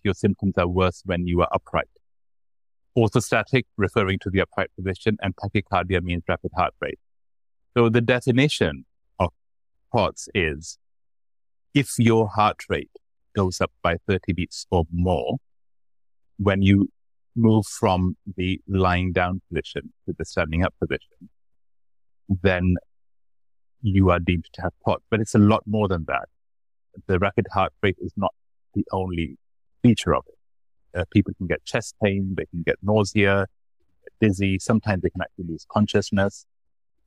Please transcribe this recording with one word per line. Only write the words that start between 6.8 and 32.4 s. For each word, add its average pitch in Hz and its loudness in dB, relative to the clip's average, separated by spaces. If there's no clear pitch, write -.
So 117 4
the 117 2
definition 120 0
of 90 0
pots - -2
is 78 -4
if 139 0
your 113 4
heart 107 2
rate 76 -4
goes 92 0
up 90 -2
by 85 0
thirty 95 -2
beats - -6
or 85 2
more 87 -2
when 98 2
you 98 4
move 110 4
from 92 0
the 92 -2
lying 92 0
down 90 -2
position - -8
to 87 -6
the 80 -8
standing 82 -2
up - -4
position, - -8
then 90 4
you 95 4
are 87 4
deemed 85 -2
to - -14
have 90 -4
pots. - -2
But 110 0
it's 110 -4
a 113 4
lot 104 6
more 104 0
than 85 -2
that. 65 -4
The 92 2
rapid 98 0
heart 95 0
rate 95 0
is 92 -10
not 98 -2
the 104 -2
only 87 -6
feature 107 4
of 64 0
it. - -14
Uh, 82 -2
people 98 2
can 90 -8
get 85 -4
chest - -8
pain, 98 0
they 78 -6